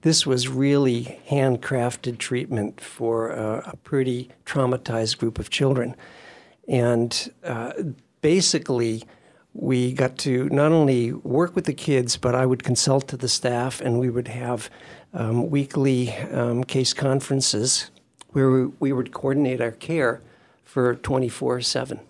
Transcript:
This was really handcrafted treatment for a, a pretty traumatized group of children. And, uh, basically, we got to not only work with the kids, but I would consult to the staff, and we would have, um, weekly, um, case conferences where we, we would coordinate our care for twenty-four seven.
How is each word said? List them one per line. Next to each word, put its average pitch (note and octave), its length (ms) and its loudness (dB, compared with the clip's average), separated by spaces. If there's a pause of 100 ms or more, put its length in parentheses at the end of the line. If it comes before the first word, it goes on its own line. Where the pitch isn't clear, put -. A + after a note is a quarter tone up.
This D#3+ 240 2
was B2+ 220 0
really C3 720 2 (100)
handcrafted B2 880 0
treatment A2 640 -4
for A2+ 480 -2
a, A2 440 -4
a - 40 -16
pretty B2+ 520 -2 (160)
traumatized B2 720 0
group A2+ 220 -2
of G#2+ 100 -8
children. B2+ 460 0 (720)
And, A#2+ 640 0 (120)
uh, A#2+ 300 -6 (480)
basically, C3+ 840 2 (500)
we B2+ 400 0
got C3 260 0
to C3 300 0
not D3 220 4
only C3 420 4
work E3 420 0
with F#3 100 -2
the D3 80 -2
kids, B2+ 440 0
but B2 180 0
I C3 100 4
would B2+ 180 0
consult C3+ 440 2
to C3 100 -8
the A#2+ 120 -4
staff, B2 520 -2
and B2 180 2
we B2+ 100 2
would A#2 180 -2
have, A#2+ 420 -6 (440)
um, A#2 360 0
weekly, C3+ 640 0 (200)
um, A#2+ 320 0
case C3 300 0
conferences C3+ 960 0 (420)
where C3+ 200 4
we, B2+ 140 4 (140)
we C#3 120 0
would B2+ 220 -2
coordinate C3+ 480 0
our A#2 100 0
care C3+ 500 -2 (420)
for B2 320 2
twenty-four B2 680 -2
seven. B2+ 380 -4 (100)